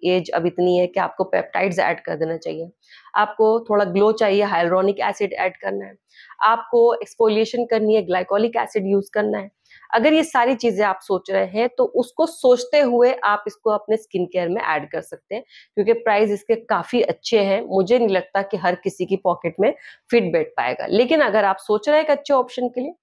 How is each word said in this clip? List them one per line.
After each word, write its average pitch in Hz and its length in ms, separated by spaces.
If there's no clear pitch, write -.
एज 180 260
अब 170 140
इतनी 180 320
है 180 100
कि 180 120
आपको 175 260
पेप्टाइड्स 180 540
ऐड 165 200
कर 170 160
देना 160 220
चाहिए, 160 320
आपको 214 440
थोड़ा 208 160
ग्लो 196 280
चाहिए, 208 320
hyaluronic 185 560
एसिड 202 340
ऐड 185 220
करना 196 280
है, 196 100
आपको 233 520
एक्सफोलिएशन 220 680
करनी 220 300
है, 214 60
ग्लाइकोलिक 196 560
एसिड 208 300
यूज़ 196 260
करना 208 240
है, 202 120
अगर 247 200
ये 320 100
सारी 262 320
चीजें 208 300
आप 190 160
सोच 185 300
रहे 190 180
हैं 220 180
तो 254 60
उसको 277 300
सोचते 247 560
हुए 247 320
आप 208 220
इसको - 220
अपने 214 280
स्किन 180 280
केयर 175 240
में 196 120
ऐड 151 300
कर 160 100
सकते - 340
हैं, 254 80
क्योंकि 208 200
प्राइस 214 360
इसके 208 240
काफी 220 360
अच्छे - 380
हैं। 196 240
मुझे 190 340
नहीं 226 100
लगता 185 320
कि 196 160
हर 175 200
किसी - 280
की 190 120
पॉकेट 175 420
में 160 140
फिट 196 220
बैठ 160 240
पाएगा, 127 300
लेकिन 254 340
अगर 214 240
आप 190 140
सोच 208 300
रहे 302 80
हैं 311 80
एक 311 60
अच्छे 285 220
ऑप्शन 247 340
के 254 140
लिए 302 220